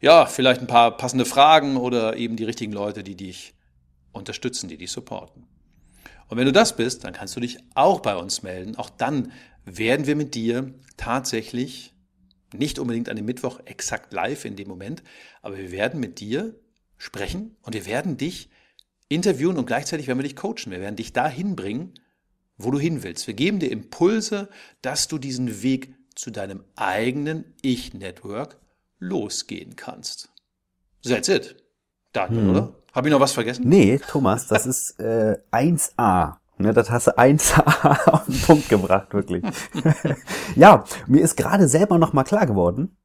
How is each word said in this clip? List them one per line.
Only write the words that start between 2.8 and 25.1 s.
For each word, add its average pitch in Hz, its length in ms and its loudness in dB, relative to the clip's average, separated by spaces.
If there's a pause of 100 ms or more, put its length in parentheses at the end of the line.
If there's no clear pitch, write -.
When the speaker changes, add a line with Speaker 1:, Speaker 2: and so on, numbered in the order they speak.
Speaker 1:
die 95 140 -14
dich 92 380 -18 (580)
unterstützen, - 560 -10
die 82 100 -16
dich 87 140 -14
supporten. - 560 -16 (800)
Und 107 100 -8
wenn 127 80 2
du 139 60 2
das 214 240 4
bist, 120 260 -4
dann 92 100 -12
kannst - 220 -14
du 123 60 -8
dich 120 180 -8 (160)
auch 165 240 2
bei 110 180 -4
uns 87 280 -10
melden. 92 320 -12
Auch - 140 -12
dann 127 420 -6 (320)
werden 113 420 -2
wir 147 80 0
mit 147 220 -6
dir 120 360 -4 (240)
tatsächlich, 123 1000 -8 (600)
nicht 143 240 -6
unbedingt 120 300 -6
an 107 80 -8
dem 107 100 -8
Mittwoch 127 380 -8
exakt - 480 -10
live 107 320 -6
in 104 100 -10
dem 95 140 -14
Moment, 98 340 -14 (400)
aber 98 160 -14
wir 95 140 -12
werden 110 260 -2
mit 110 220 -8
dir 147 340 -6 (420)
sprechen 170 680 -10
und - 120 -12
wir 101 120 -8
werden 135 300 -4
dich 165 340 -8 (580)
interviewen 170 500 0
und 123 80 -4
gleichzeitig 139 400 -4
werden 131 140 -2
wir - 80 -4
dich 139 80 -14
coachen. - 340 -10
Wir 90 100 -10
werden 101 160 -10
dich 110 160 -12
dahin 151 440 -4
bringen, 113 380 -10 (600)
wo 120 140 -6
du 143 80 0
hin 151 240 -2
willst. 87 240 -10
Wir 110 80 -8
geben 180 240 0
dir 151 140 -2
Impulse, 202 760 -2 (320)
dass 135 280 -6
du 156 100 -8